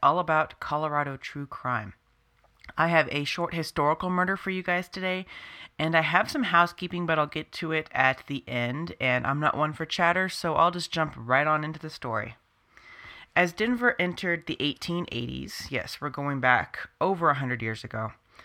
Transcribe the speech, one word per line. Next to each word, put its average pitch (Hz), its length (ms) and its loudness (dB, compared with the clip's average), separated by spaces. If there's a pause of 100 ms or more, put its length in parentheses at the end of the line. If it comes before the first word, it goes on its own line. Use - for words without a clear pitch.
all 156 160 6
about 160 400 0
Colorado 147 580 -2
true 143 300 -10
crime. 113 460 -4 (840)
I 165 120 2
have 160 240 6
a 143 100 0
short 170 320 -4
historical 160 560 0
murder 180 260 2
for - 140 -6
you 185 140 -4
guys 185 240 0
today, 185 360 -4 (540)
and 165 160 2
I 160 60 8
have 170 280 4
some 285 140 0
housekeeping, 175 640 2
but 165 100 2
I'll 147 120 2
get - 240 -8
to 160 180 -6
it 156 220 0
at 131 340 2
the 139 220 -6
end, 123 520 -2
and 127 240 2
I'm 139 140 0
not 151 180 2
one 151 160 0
for 160 140 -6
chatter, 180 420 2
so 160 280 -2
I'll 170 160 6
just 175 180 -6
jump 156 260 0
right 127 300 2
on 156 160 2
into 156 160 -6
the 156 100 -12
story. 113 460 -6 (1000)
As 175 160 4
Denver 240 440 2
entered 175 520 -2
the - 100 -4
eighteen 170 540 -4
eighties, 127 580 -8
yes, - 300 -6
we're 143 100 -6
going 143 300 -4
back - 480 2 (120)
over 170 300 2
a 143 40 4
hundred 123 280 -4
years 110 220 -6
ago, 110 300 -6 (300)